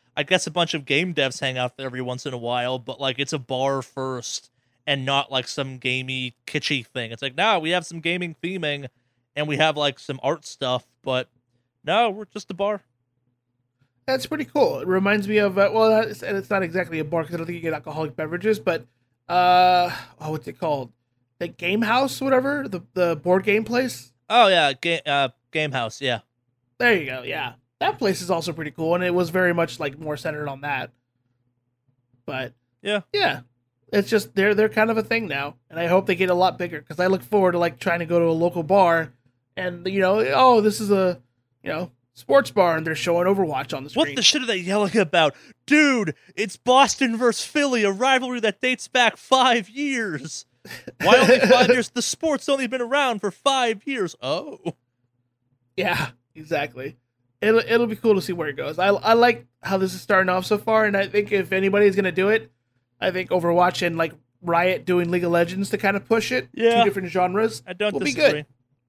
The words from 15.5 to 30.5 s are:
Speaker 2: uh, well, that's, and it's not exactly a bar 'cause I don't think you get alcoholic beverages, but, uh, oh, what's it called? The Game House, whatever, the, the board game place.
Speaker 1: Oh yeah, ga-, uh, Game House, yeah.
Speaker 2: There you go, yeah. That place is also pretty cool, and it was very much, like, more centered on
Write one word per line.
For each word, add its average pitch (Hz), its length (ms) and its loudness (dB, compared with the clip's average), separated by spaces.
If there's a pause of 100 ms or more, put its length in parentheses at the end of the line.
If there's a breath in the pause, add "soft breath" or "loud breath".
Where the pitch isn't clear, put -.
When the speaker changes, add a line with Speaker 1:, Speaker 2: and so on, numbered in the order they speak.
Speaker 2:
uh, 196 140 4
well, 220 180 4
that's, 220 320 0
and 202 140 -4
it's 196 140 -6
not 196 140 0
exactly 170 340 -4
a 156 60 -4
bar 160 180 -2
'cause 160 120 -10
I - 20 -4
don't 165 100 -8
think 175 100 -8
you 170 60 -14
get 160 120 -4
alcoholic 151 420 -8
beverages, 175 420 -2
but, 180 280 -4 (420)
uh, 180 680 6 (260 loud breath)
oh, 156 120 -8
what's 156 160 -8
it - 100 -12
called? 143 320 -4 (480)
The 175 100 -6
Game 185 340 -2
House, 254 380 0
whatever, 269 460 0
the, 196 140 -8 (140)
the 170 220 0
board 180 280 0
game 208 200 2
place. 247 480 -4 (160)
Speaker 1:
Oh 226 200 6
yeah, 160 240 4
ga-, 165 340 -4
uh, 143 220 0 (240)
Game 151 180 -2
House, 120 300 -6
yeah. 123 200 -2 (580)
Speaker 2:
There 240 180 4
you 156 100 -4
go, 131 160 -8
yeah. 135 300 -8 (260)
That 403 200 -2
place 196 220 0
is 180 100 -4
also 170 220 -2
pretty 151 200 -10
cool, 165 240 -2
and 180 80 -2
it 175 100 0
was 175 160 0
very 175 240 2
much, 165 240 -2
like, 143 200 -8
more 151 180 -8
centered 151 320 -8
on 139 140 -12